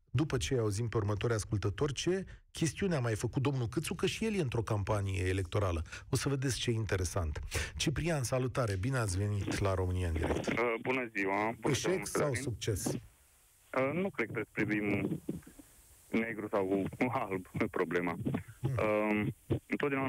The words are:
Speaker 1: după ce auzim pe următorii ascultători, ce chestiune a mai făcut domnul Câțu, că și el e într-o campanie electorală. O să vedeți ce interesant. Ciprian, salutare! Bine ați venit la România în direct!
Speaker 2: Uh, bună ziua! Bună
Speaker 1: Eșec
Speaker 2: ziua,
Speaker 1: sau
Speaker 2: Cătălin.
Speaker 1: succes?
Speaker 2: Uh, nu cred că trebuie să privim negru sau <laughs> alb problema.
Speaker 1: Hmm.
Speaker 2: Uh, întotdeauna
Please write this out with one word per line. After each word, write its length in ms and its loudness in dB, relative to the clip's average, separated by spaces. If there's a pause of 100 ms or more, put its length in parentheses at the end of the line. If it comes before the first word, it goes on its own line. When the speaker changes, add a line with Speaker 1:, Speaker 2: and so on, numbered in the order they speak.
Speaker 1:
după 280 2
ce 200 0
auzim 300 0
pe 100 -2
următorii 380 0
ascultători, 580 0
ce 300 0 (280)
chestiune 440 0
a 40 2
mai 160 2
făcut 260 0
domnul 260 2
Câțu, 280 -2
că 100 -2
și 200 0
el 100 2
e 60 2
într-o 220 0
campanie 640 0
electorală. 540 0 (280)
O 60 0
să 140 0
vedeți 300 0
ce 120 0
interesant. 680 0 (360)
Ciprian, 480 0
salutare! 520 0
Bine 220 0
ați 200 0
venit 420 0
la 140 2
România 340 0
în 60 0
direct! 340 0
Speaker 2:
Uh, 340 2
bună 340 0
ziua! 440 2
Bună 140 2
Speaker 1:
Eșec 180 2
Speaker 2:
ziua, 140 0
Speaker 1:
sau 160 -2
Speaker 2:
Cătălin. 220 2
Speaker 1:
succes? 420 -2 (920)
Speaker 2:
Uh, 160 2
nu 160 0
cred 220 -4
că 100 -4 (100)
trebuie 280 0
să 120 0
privim 300 0 (1040)
negru 260 -4
sau 340 2 (120)
<laughs> 300 0
alb 180 -2 (260)
problema. 460 0 (440)
Speaker 1:
Hmm. 160 0
Speaker 2:
Uh, 500 2 (400)
întotdeauna 420 0